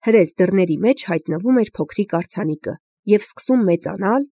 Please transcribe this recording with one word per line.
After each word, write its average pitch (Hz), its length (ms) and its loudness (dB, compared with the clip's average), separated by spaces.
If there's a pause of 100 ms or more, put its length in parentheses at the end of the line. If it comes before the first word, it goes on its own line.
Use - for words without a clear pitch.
հրես 220 320 4
դռների 180 480 2
մեջ 262 240 0
հայտնվում 175 560 -2
էր - 80 -12
փոքրիկ - 420 -6
արձանիկը 160 640 -6 (300)
և 202 180 2
սկսում - 400 -2
մեծանալ 190 580 0 (160)